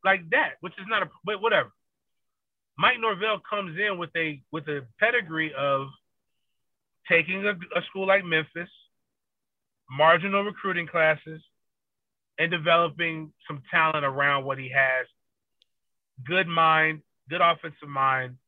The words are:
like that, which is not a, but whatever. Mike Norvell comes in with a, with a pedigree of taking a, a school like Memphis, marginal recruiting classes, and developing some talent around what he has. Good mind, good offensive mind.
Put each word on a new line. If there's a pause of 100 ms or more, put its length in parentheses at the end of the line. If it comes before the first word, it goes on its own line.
like
that,
which
is
not
a, (140)
but
whatever. (1080)
Mike
Norvell
comes
in
with
a, (100)
with
a (140)
pedigree
of (1200)
taking
a,
a
school
like
Memphis, (1200)
marginal
recruiting
classes, (1000)
and
developing (160)
some
talent
around
what
he
has. (1200)
Good
mind, (280)
good
offensive
mind. (100)